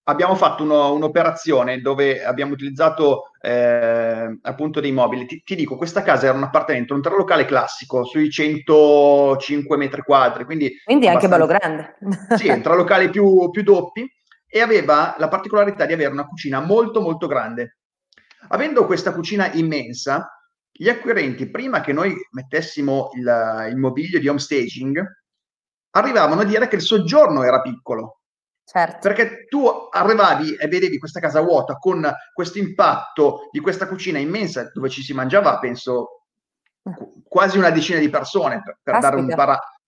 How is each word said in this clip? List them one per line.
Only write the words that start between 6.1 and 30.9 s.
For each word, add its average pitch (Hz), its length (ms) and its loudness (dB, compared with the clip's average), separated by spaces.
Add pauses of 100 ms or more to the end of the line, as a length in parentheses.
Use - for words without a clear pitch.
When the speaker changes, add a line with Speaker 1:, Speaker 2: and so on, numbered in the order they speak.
Speaker 1:
era 131 100 2
un 135 60 -4
appartamento, 139 500 -2
un 139 80 -4
tralocale 175 460 0
classico, 127 580 -2
sui 151 260 -2
centocinque 147 1500 4
metri 139 240 -6
quadri, 127 420 2
quindi 143 260 -4 (140)
Speaker 2:
Quindi 247 240 4
anche 180 200 4
bello 170 160 6
Speaker 1:
abbastanza 160 540 0
Speaker 2:
grande. 196 380 -2
Speaker 1:
Sì, 202 120 0
un 120 120 2
tralocale 180 480 2
più, 190 400 4
più 208 140 -4
doppi, 196 440 2 (400)
e 214 140 -2
aveva 170 560 2
la 156 120 -2
particolarità 202 580 0
di 156 80 -2
avere 143 180 -2
una 139 140 -6
cucina 135 340 -8
molto, 208 400 0
molto 165 260 -4
grande. 120 520 -6 (680)
Avendo 254 380 2
questa 180 260 -2
cucina 180 400 -4
immensa, 147 760 -4 (420)
gli 170 180 -4
acquirenti, 160 600 -2
prima 247 320 -4
che 143 120 -4
noi 175 200 -2 (200)
mettessimo 139 840 -4
il, 113 560 -2
il 123 60 -6
mobilio 139 420 -2
di 135 80 -2
home 143 140 0
staging, 135 600 -4 (880)
arrivavano 196 500 2
a 214 40 2
dire 220 220 2
che 208 100 0
il 165 60 -2
soggiorno 202 600 4
era 127 160 4
piccolo. 117 600 -10 (420)
Speaker 2:
Certo. 170 340 -2 (100)
Speaker 1:
Perché 208 400 -2
tu 277 180 0 (240)
arrivavi 180 680 2
e 151 100 -4
vedevi 175 320 -2